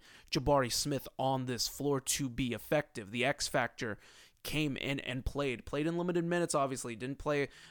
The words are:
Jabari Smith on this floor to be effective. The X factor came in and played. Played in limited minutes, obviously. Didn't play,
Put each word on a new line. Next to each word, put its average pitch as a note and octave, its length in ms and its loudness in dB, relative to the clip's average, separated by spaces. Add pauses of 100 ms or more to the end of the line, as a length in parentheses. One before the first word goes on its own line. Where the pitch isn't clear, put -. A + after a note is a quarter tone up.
(320)
Jabari C3+ 400 4
Smith C#3 340 -2 (120)
on C3 260 2
this B2+ 240 -2
floor C#3 320 0
to - 300 0
be A#2+ 240 -2
effective. A2 560 -2
The A#2+ 160 0
X C#3+ 200 0
factor A#2 520 -2 (440)
came D3 360 0
in C#3 220 -2
and C3 220 -4
played. C3+ 440 -2
Played D3 200 0
in E3+ 120 0
limited F3 260 2
minutes, E3+ 300 2
obviously. C3 420 0
Didn't B2+ 220 -6
play, C#3+ 320 0 (200)